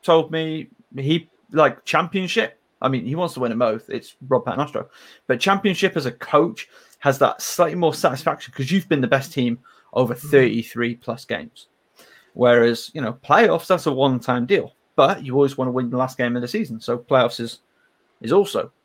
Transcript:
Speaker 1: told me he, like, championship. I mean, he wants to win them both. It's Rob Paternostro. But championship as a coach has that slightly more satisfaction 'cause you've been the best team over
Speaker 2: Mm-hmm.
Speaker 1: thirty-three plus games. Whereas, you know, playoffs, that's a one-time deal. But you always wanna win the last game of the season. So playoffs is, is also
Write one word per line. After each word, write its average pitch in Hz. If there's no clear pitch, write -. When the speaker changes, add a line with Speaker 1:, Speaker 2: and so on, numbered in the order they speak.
Speaker 1:
told 160
me 160
he, 151
like, 156
championship. 180
I 131
mean, 131
he 135
wants 170
to 127
win 120
them 113
both. 113
It's -
Rob 127
Paternostro. 127
But -
championship 196
as 139
a 120
coach -
has 139
that -
slightly 165
more 170
satisfaction 147
'cause 135
you've 185
been 143
the 123
best 131
team 120
over 120
Speaker 2:
Mm-hmm. 147
Speaker 1:
thirty-three 120
plus -
games. -
Whereas, 120
you 160
know, 117
playoffs, 165
that's 185
a 147
one-time 127
deal. 156
But 151
you 127
always 139
wanna 127
win 123
the 123
last 127
game 123
of 120
the 120
season. 120
So 123
playoffs 120
is, 117
is 113
also 180